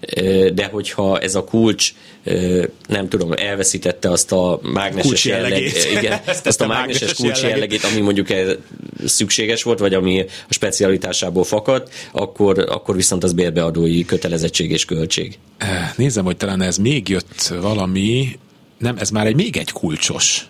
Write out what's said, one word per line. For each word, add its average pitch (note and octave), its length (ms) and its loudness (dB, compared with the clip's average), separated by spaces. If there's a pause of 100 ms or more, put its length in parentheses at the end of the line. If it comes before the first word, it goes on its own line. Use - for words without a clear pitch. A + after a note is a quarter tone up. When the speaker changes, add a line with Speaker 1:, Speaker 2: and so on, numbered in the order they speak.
(160)
Speaker 1:
Ö, F#2+ 380 4
de G2 120 0
hogyha G2 540 0
ez F#2 160 -2
a F#2+ 80 0
kulcs, A2+ 500 2 (300)
ö, F2+ 400 2 (240)
nem G2 220 -2
tudom, F2 220 0
elveszítette F#2+ 800 -2
azt - 200 0
a F2+ 300 2
mágneses F#2+ 460 0
Speaker 2:
Kulcs - 180 2
jellegét. A#2 580 0
Speaker 1:
jelleg-, - 200 0
igen, - 200 -2
Speaker 2:
<laughs> - 20 -10
Ezt F3 220 -2
Speaker 1:
azt A2+ 140 0
a - 20 2
Speaker 2:
a A2 40 0
Speaker 1:
mágneses B2+ 340 -2
Speaker 2:
mágneses - 240 -4
Speaker 1:
kulcs A#2 160 0
Speaker 2:
jellegét. B2 80 0
Speaker 1:
jellegét, G#2+ 340 -2
ami G#2+ 180 0
mondjuk, G2+ 280 2
eh, F#2+ 180 2 (580)
szükséges A2 580 0
volt, A2+ 160 2
vagy G2 140 2
ami F#2 260 2
a F#2+ 60 0 (240)
specialitásából F#2 920 0
fakadt, B2 500 0 (180)
akkor, G2 480 2
akkor F#2 360 0
viszont F#2 280 2
az F2+ 100 2
bérbeadói E2+ 720 2
kötelezettség E2 680 -2
és D#2+ 140 0
költség. - 520 -4 (200)
Speaker 2:
Eh, F2+ 380 -4
nézem, A2+ 300 0
hogy F2+ 120 -2
talán G2 240 -2
ez F2+ 160 0
még G#2+ 320 0
jött - 520 -4
valami. G#2 800 0 (380)
Nem, A#2+ 200 -2
ez G2 120 -4
már G#2+ 180 0
egy, A2 80 2
még G3+ 220 0
egy - 140 -6
kulcsos. - 800 -2